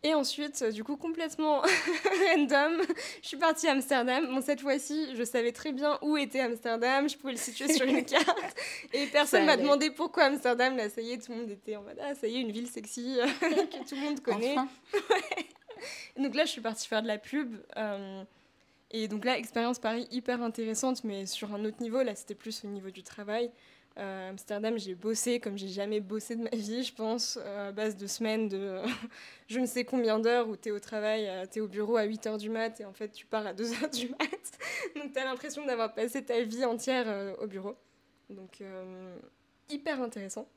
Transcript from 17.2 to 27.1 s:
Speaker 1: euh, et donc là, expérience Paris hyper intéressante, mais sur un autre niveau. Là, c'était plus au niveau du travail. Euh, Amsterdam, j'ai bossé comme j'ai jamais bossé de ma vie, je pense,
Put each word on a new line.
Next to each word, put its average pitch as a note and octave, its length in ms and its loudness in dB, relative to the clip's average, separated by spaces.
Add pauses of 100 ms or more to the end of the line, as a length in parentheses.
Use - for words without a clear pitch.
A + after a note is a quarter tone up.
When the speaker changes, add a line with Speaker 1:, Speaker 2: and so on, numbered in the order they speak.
Speaker 1:
euh, G3 440 -6 (680)
et A3 180 -2
donc G#3+ 160 -4
là, B3 140 2
expérience A#3+ 400 -2
Paris A#3 320 -2
hyper B3 320 -2
intéressante, A#3 640 -2
mais G3 200 -4
sur G#3 300 -6
un G3+ 100 -4
autre G#3+ 160 -4
niveau. A#3+ 220 0
Là, A3 120 0
c'était G3+ 200 -12
plus G#3+ 300 -10
au G#3 40 -10
niveau G3 220 -10
du F#3 120 -18
travail. G#3+ 480 -4 (460)
Euh, F#3+ 320 -8
Amsterdam, G#3 500 -2
j'ai G3 160 -6
bossé A3 460 0
comme G3+ 160 -6
j'ai G3 120 -6
jamais G3+ 320 -2
bossé G#3+ 360 -6
de A#3 60 -2
ma A3+ 80 -2
vie, A3+ 340 -2
je - 80 -6
pense, A3+ 480 -2